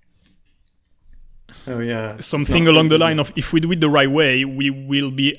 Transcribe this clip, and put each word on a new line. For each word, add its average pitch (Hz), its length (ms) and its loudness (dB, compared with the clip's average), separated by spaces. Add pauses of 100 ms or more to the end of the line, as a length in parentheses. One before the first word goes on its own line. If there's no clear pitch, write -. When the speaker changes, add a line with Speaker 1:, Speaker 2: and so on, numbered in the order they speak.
(1700)
Speaker 1:
Oh, 123 140 -8
yeah. 113 380 -6
It's - 100 -14
Speaker 2:
something 151 380 0
Speaker 1:
not 160 80 6
Speaker 2:
along 156 160 6
the 156 60 4
Speaker 1:
business. 160 60 4
Speaker 2:
line 160 180 0
of, 143 160 -4
"If - 160 -6
we 165 80 2
do 165 120 -2
it 175 100 -2
the 151 80 2
right 139 200 4
way, 135 360 2
we 139 240 -4
will 139 420 -4
be 139 280 -2